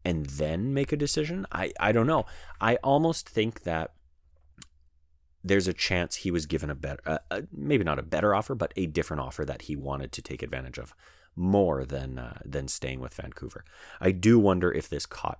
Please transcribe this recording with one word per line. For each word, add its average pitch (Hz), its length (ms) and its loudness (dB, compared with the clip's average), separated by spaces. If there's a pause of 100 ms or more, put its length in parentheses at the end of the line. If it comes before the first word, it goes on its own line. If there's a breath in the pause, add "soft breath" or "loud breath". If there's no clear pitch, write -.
and 80 220 0
then 78 480 -2
make 139 180 0
a 151 40 2
decision. 151 560 -2
I, - 260 -4
I 107 140 4
don't 117 160 4
know. 151 180 2 (340 loud breath)
I 113 220 4
almost 156 460 2
think 110 340 0
that 80 300 -2 (1500)
there's 95 240 4
a 90 40 2
chance 87 440 0
he 92 160 -2
was 82 140 0
given 76 220 -2
a 73 60 -4
better, 69 320 -8
uh, 78 120 0 (120)
uh, 98 120 -4 (100)
maybe 143 320 0
not 73 160 0
a - 20 -6
better 98 320 2
offer, 110 220 -2
but 92 200 -4
a 92 100 0
different 78 340 -2
offer 67 240 -6
that 69 180 -6
he 76 140 -6
wanted 69 340 -6
to - 100 -10
take - 220 -10
advantage 65 360 -8
of - 160 -14 (420 soft breath)
more 90 480 4
than, 65 340 -6
uh, 60 260 -12
than 69 220 -4
staying 65 320 -6
with 64 160 -10
Vancouver. - 500 -12 (360 loud breath)
I 95 100 4
do 107 300 8
wonder 90 320 6
if - 160 -2
this - 180 -4
caught - 340 -6